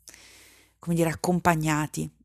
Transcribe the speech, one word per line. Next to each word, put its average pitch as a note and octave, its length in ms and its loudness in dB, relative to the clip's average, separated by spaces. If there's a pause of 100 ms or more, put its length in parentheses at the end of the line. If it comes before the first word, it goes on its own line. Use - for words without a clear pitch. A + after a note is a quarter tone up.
(800)
come E3+ 160 -4
dire, E3 160 2
accompagnati D#3 1000 0 (140)